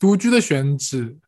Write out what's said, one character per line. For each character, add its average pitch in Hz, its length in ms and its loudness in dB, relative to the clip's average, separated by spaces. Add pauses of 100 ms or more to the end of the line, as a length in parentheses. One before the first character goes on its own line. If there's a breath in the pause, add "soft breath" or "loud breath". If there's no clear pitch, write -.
独 196 140 4
居 220 120 -2
的 240 120 4
选 139 360 0
址。 127 400 -6 (100)